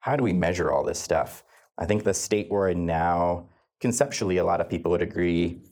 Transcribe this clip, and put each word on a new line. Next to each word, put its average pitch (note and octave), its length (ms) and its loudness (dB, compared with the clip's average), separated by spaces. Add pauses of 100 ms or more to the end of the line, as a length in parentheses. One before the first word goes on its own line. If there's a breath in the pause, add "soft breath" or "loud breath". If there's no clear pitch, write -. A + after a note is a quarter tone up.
how C#3 140 -2
do C#3 80 0
we G#2+ 100 2
measure F2 380 0
all C#2+ 140 0
this - 160 -4
stuff? - 420 -2 (360 soft breath)
I - 60 -4
think G#2+ 200 0
the G2 100 2
state - 340 -2
we're G2 220 2
in F2 160 0
now, F2 640 0 (320 soft breath)
conceptually, G#2+ 580 0
a F2 60 2
lot E2+ 160 2
of - 100 -6
people E2+ 220 -2
would F2 100 2
agree, F2 680 0